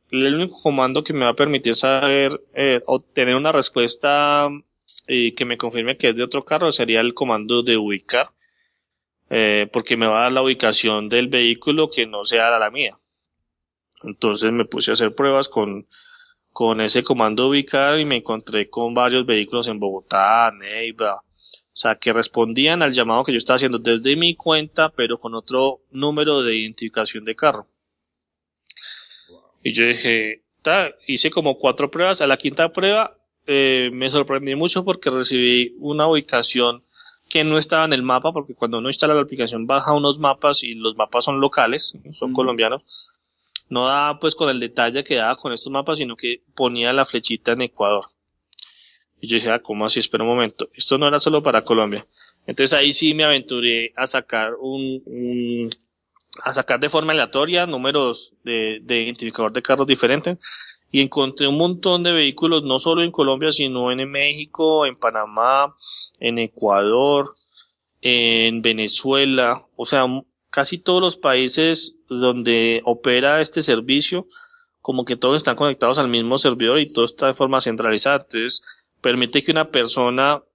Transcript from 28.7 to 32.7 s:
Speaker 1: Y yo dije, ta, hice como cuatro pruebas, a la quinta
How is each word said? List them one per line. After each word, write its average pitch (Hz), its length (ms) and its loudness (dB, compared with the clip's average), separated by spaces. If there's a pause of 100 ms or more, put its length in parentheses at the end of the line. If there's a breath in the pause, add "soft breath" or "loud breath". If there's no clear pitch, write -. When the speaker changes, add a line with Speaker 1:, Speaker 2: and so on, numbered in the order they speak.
Speaker 1:
Y - 100 -4
yo 117 120 2
dije, 113 580 -2 (180)
ta, 170 300 0 (160)
hice 160 240 -2
como 151 260 -2
cuatro 139 320 0
pruebas, 180 320 -2
a 143 60 0
la 135 100 2
quinta 160 340 -2